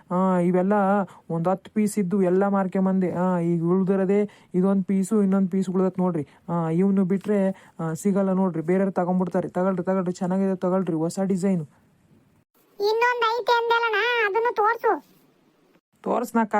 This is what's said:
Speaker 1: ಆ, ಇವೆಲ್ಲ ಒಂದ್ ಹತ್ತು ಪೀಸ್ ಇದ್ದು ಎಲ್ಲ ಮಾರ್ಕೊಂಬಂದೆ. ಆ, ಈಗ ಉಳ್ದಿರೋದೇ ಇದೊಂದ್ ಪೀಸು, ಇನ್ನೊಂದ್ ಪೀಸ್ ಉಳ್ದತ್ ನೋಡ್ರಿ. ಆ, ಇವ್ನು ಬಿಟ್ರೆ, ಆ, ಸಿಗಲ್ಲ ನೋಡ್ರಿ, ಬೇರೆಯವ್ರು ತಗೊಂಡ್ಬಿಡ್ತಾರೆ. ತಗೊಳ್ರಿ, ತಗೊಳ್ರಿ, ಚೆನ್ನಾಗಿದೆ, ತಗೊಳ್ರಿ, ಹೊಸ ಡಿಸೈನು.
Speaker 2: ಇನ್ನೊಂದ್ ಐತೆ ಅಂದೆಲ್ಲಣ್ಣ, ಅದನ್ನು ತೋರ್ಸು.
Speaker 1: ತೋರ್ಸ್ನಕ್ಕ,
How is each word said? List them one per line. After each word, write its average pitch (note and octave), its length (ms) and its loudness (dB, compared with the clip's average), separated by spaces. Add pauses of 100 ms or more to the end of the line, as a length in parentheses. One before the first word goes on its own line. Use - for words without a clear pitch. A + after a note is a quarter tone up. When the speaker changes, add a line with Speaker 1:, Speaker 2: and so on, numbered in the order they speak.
(120)
Speaker 1:
ಆ, F#3 280 2
ಇವೆಲ್ಲ F3+ 340 2 (560)
ಒಂದ್ E3 180 -2
ಹತ್ತು F#3 240 -4
ಪೀಸ್ G#3+ 280 -2
ಇದ್ದು G3 220 0
ಎಲ್ಲ F#3 260 2
ಮಾರ್ಕೊಂಬಂದೆ. F#3+ 640 0
ಆ, F3+ 280 0
ಈಗ E3+ 260 0
ಉಳ್ದಿರೋದೇ F#3+ 640 2 (240)
ಇದೊಂದ್ F#3+ 320 2
ಪೀಸು, G3 380 0
ಇನ್ನೊಂದ್ G3 280 2
ಪೀಸ್ F#3+ 180 -2
ಉಳ್ದತ್ F#3 300 0
ನೋಡ್ರಿ. E3+ 280 -2 (220)
ಆ, E3+ 200 -2
ಇವ್ನು F#3+ 360 2
ಬಿಟ್ರೆ, G3 440 0 (300)
ಆ, D#3+ 140 -4
ಸಿಗಲ್ಲ F#3+ 380 0
ನೋಡ್ರಿ, F#3 300 0
ಬೇರೆಯವ್ರು F#3+ 300 0
ತಗೊಂಡ್ಬಿಡ್ತಾರೆ. F3+ 580 -2
ತಗೊಳ್ರಿ, F3+ 340 -2
ತಗೊಳ್ರಿ, F#3 280 -2
ಚೆನ್ನಾಗಿದೆ, F#3+ 440 -2
ತಗೊಳ್ರಿ, F#3 380 -2
ಹೊಸ E3 300 -4
ಡಿಸೈನು. F#3+ 400 -2 (1160)
Speaker 2:
ಇನ್ನೊಂದ್ A4+ 600 0
ಐತೆ B4 100 0
ಅಂದೆಲ್ಲಣ್ಣ, A#4 760 0
ಅದನ್ನು A4+ 280 -2
ತೋರ್ಸು. G#4+ 500 0 (1000)
Speaker 1:
ತೋರ್ಸ್ನಕ್ಕ, A3+ 560 -2